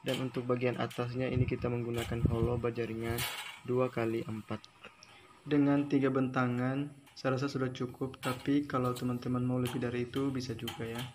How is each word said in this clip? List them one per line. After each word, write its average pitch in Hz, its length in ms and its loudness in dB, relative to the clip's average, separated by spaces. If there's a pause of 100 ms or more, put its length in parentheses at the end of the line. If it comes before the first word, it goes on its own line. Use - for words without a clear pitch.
Dan 131 240 -2
untuk 123 160 -4
bagian 123 320 2
atasnya 123 560 -2
ini 123 160 4
kita 127 240 -2
menggunakan 117 560 -2
hollow 117 320 2
baja 117 240 0
ringan 113 320 -4 (480)
dua 127 240 4
kali 113 320 0
empat. 110 400 -6 (800)
Dengan 143 480 4
tiga 135 240 4
bentangan, 127 800 2 (240)
saya 131 240 0
rasa 143 80 0
sudah 127 240 0
cukup, 131 480 -6
tapi 143 480 0
kalau 127 240 2
teman-teman 123 480 -2
mau 127 160 2
lebih 123 240 0
dari 123 240 -2
itu 139 240 -2
bisa 127 240 -4
juga 117 320 -6
ya. 117 160 -4 (120)